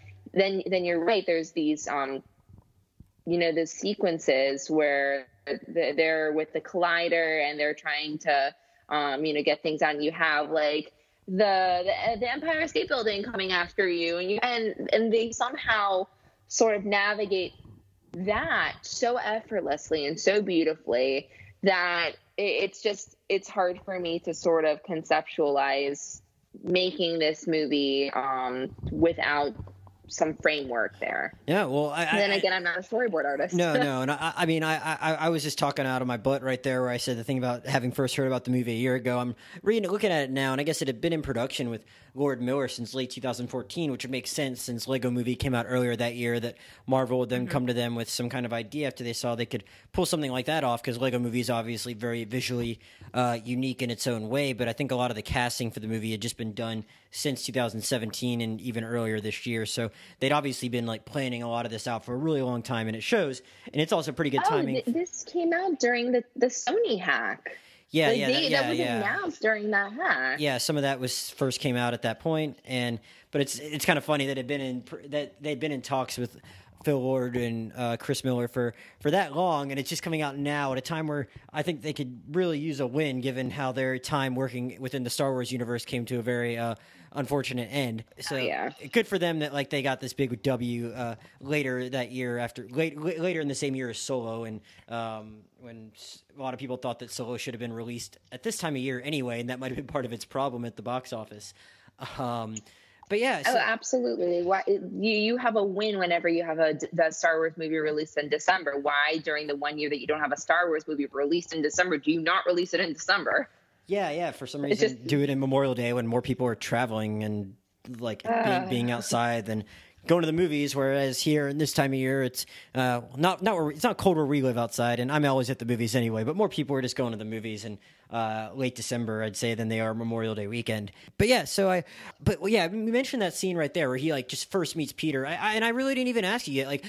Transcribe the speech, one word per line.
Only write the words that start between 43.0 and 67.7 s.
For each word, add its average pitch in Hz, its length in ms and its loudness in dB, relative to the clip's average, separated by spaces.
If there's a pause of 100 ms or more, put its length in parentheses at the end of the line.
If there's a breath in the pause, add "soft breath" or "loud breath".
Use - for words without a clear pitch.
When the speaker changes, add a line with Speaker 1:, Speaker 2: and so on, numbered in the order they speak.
Speaker 2:
two 127 100 -10
thousand 123 260 -4
fourteen, 139 440 -4
which 120 140 -6
would 123 40 -8
make 127 160 -4
sense 135 360 -2
since 120 260 -6
Lego 127 240 0
Movie 123 240 0
came 135 180 0
out 117 140 0
earlier 123 280 0
that 120 200 -2
year, 120 240 0
that 117 160 -4 (320 loud breath)
Marvel 127 320 2
would 120 100 0
then 123 140 0
Speaker 1:
Mm-hmm. - 80 -4
Speaker 2:
come 127 160 2
to 123 60 0
them 120 200 0
with 117 160 -4
some 120 200 -4
kind 127 160 -4
of 117 80 -4
idea 117 340 -4
after 123 160 -6
they 117 100 -4
saw 120 220 -2
they 117 100 -2
could 117 200 -6 (260 loud breath)
pull 180 140 2
something 151 260 0
like 123 140 -2
that 156 180 2
off, 120 180 0
'cause 117 160 -4
Lego 123 220 2
Movie 120 220 0
is 120 100 -2
obviously 117 420 -4
very 117 300 -4
visually, 120 560 -4 (340 loud breath)
uh, 120 300 2
unique 123 400 -2
in 120 80 -2
its 117 160 -4
own 110 220 -2
way, 135 240 0
but 117 140 -2
I 117 60 -2
think 131 180 -4
a 127 40 0
lot 123 160 0
of 113 40 -4
the 107 60 -4
casting 123 480 0
for 110 100 -8
the 107 80 -6
movie 110 240 -2
had 107 100 -4
just 113 160 -4
been 110 160 -6
done 113 320 -6 (260 soft breath)
since - 340 -4
two 127 60 -6
thousand 113 300 0
seventeen 117 600 -2
and 110 200 -4
even 113 220 -4
earlier 113 360 -2
this 104 260 -6
year, 113 220 -2
so 117 240 -2 (280 loud breath)
they'd 135 120 2
obviously 139 380 0
been, 120 160 -2
like, 113 200 -6
planning 127 360 -4
a 120 80 -6
lot 117 160 -2
of 110 60 -6
this 110 160 -8
out 113 180 -4
for 123 80 -6
a 123 40 -4
really 151 240 0
long 123 200 0
time, 113 260 -2
and 110 80 -2
it 110 60 -8
shows, 151 400 0 (300 loud breath)
and 147 100 2
it's 160 100 2
also 156 200 2
pretty 143 180 0
good 135 160 4
Speaker 1:
Oh, 403 40 6
Speaker 2:
timing. 277 340 2
Speaker 1:
th-, - 20 -18
this 330 380 -2
came 339 300 0
out 349 260 0
during 240 320 2
the, 240 120 4 (120)
the 254 120 4
Sony 311 520 0
hack. 123 580 -2 (320 loud breath)